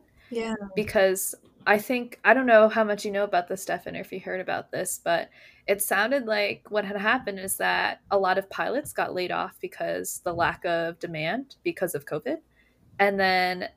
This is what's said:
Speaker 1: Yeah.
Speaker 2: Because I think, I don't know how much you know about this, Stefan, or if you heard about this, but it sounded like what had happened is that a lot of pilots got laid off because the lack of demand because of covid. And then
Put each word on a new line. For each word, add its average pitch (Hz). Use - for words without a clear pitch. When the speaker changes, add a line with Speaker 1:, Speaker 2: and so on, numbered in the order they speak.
Speaker 1:
Yeah. 226
Speaker 2:
Because 190
I 208
think, 240
I 208
don't 262
know 220
how 220
much 208
you 208
know 202
about 180
this, 190
Stefan, 175
or 165
if 190
you 185
heard 185
about -
this, 175
but -
it 202
sounded 226
like 214
what 208
had 202
happened 208
is 190
that 185
a 202
lot 185
of 190
pilots 202
got -
laid 180
off 170
because 180
the 175
lack 165
of 170
demand 170
because 170
of 139
covid. 240
And 202
then 185